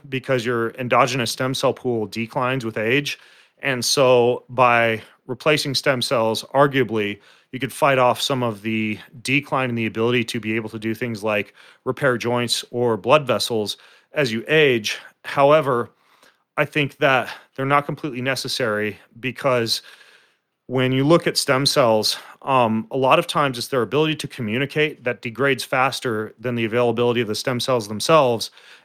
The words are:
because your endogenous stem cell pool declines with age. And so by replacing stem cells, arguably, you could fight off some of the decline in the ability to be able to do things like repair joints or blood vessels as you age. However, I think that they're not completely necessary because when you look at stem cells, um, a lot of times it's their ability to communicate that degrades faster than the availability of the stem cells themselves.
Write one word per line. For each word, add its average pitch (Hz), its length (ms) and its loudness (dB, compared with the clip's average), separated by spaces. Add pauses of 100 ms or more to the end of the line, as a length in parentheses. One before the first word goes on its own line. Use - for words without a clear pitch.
because 131 380 -2
your 117 260 0
endogenous 123 600 0
stem 131 240 -4
cell 127 180 0
pool 117 320 -4
declines 123 580 -4
with 113 140 -8
age. 127 400 -2 (440)
And 131 220 -4
so 123 640 4
by 117 540 4 (260)
replacing 143 480 -2
stem 131 260 0
cells, 113 420 0 (100)
arguably, 113 640 2 (320)
you 127 80 -10
could 123 140 -6
fight 139 240 2
off 123 240 4
some 131 220 -2
of 107 180 -4
the 110 380 -4 (240)
decline 135 460 -2
in 120 60 -4
the 113 120 -2
ability 113 380 0
to 117 140 -6
be 107 160 -4
able 110 140 -4
to 117 80 -10
do 110 160 -4
things 110 300 -6
like 104 320 -4 (280)
repair 127 340 0
joints 120 520 -2
or 120 260 0
blood 131 300 2
vessels 107 520 -2 (360)
as 139 180 0
you 110 160 -4
age. 135 520 2 (260)
However, 139 640 2 (680)
I 151 80 0
think 147 320 -4
that 131 320 2 (260)
they're 135 100 -6
not 143 200 2
completely 135 360 -8
necessary 113 760 -4 (220)
because 117 640 -2 (840)
when 131 240 0
you 135 120 2
look 165 220 4
at 156 120 -2
stem 139 280 0
cells, 113 520 2 (260)
um, 113 480 2
a 135 60 -6
lot 135 200 4
of 175 80 0
times 139 320 -2
it's 120 120 -8
their 131 120 0
ability 147 360 0
to 147 100 -10
communicate 135 760 -4
that 120 180 -6
degrades 127 420 -2
faster 127 760 -2
than 120 180 -6
the 117 100 0
availability 120 560 2
of 107 60 -4
the 104 80 -4
stem 123 240 -4
cells 117 280 -2
themselves. 120 640 2 (340)